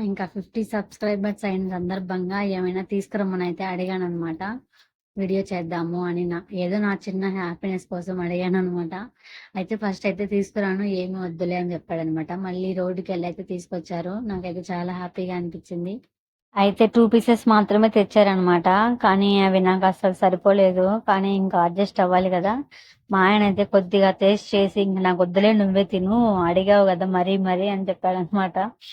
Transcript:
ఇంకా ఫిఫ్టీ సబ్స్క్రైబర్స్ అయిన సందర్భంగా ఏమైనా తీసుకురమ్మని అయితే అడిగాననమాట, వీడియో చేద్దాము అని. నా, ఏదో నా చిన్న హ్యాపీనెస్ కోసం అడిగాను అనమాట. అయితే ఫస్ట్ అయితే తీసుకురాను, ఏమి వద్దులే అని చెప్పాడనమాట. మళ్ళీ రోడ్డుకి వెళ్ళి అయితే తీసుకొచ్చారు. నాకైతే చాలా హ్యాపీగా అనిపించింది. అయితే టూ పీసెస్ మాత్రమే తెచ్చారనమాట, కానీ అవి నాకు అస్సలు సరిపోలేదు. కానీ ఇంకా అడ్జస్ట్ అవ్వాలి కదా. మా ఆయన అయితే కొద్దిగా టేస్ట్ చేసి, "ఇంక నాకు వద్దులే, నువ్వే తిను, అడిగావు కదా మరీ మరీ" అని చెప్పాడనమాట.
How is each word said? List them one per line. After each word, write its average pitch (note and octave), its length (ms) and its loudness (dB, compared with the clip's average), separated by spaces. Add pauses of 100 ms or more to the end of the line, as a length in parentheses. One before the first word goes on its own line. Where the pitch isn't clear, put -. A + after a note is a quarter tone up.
ఇంకా G3 260 -6
ఫిఫ్టీ G3+ 380 -8
సబ్స్క్రైబర్స్ G#3 800 -6
అయిన F#3+ 260 -4
సందర్భంగా F#3 800 -6
ఏమైనా F#3 360 -4
తీసుకురమ్మని F#3+ 600 -4
అయితే F3+ 200 -6
అడిగాననమాట, F3+ 800 -6 (760)
వీడియో G3 260 -2
చేద్దాము F3 640 -6
అని. F3 200 -2
నా, E3+ 140 -4 (180)
ఏదో F3+ 220 -2
నా G#3 200 0
చిన్న F#3+ 340 -6
హ్యాపీనెస్ F#3 540 -6
కోసం F#3 340 -8
అడిగాను F3+ 380 -2
అనమాట. F3 360 -4 (600)
అయితే F#3+ 220 -6
ఫస్ట్ G3+ 300 -6
అయితే G3 200 -4
తీసుకురాను, G3 580 -4 (100)
ఏమి F#3 260 -6
వద్దులే F3+ 360 -6
అని F3+ 160 -4
చెప్పాడనమాట. D#3+ 580 -6 (100)
మళ్ళీ F#3 340 -6
రోడ్డుకి F3+ 360 -6
వెళ్ళి F3 180 -4
అయితే F3+ 160 -10
తీసుకొచ్చారు. F3 720 -10 (120)
నాకైతే F3+ 400 -8
చాలా F3+ 300 -6
హ్యాపీగా F3+ 400 -8
అనిపించింది. F3 580 -8 (600)
అయితే G3+ 320 4
టూ A#3 200 4
పీసెస్ A3+ 400 4
మాత్రమే G#3+ 420 4
తెచ్చారనమాట, F#3+ 800 4 (300)
కానీ G3 300 4 (120)
అవి F#3+ 200 4
నాకు F#3 260 2
అస్సలు F#3 300 2
సరిపోలేదు. F#3 680 4 (160)
కానీ G3 320 0
ఇంకా F#3+ 280 0
అడ్జస్ట్ F#3 380 0
అవ్వాలి F#3 300 2
కదా. F#3 220 0 (580)
మా G3 100 2
ఆయన G#3 220 4
అయితే G3+ 220 2
కొద్దిగా G3 480 2
టేస్ట్ G3+ 360 2
చేసి, G3 320 0
"ఇంక G3 180 0
నాకు F#3 220 0
వద్దులే, F#3 320 4
నువ్వే G3 320 2
తిను, F#3+ 320 0 (240)
అడిగావు F#3+ 460 4
కదా F#3 220 0
మరీ F#3 300 0
మరీ" F#3 300 0
అని F#3+ 180 -4
చెప్పాడనమాట. F#3 720 -2 (360)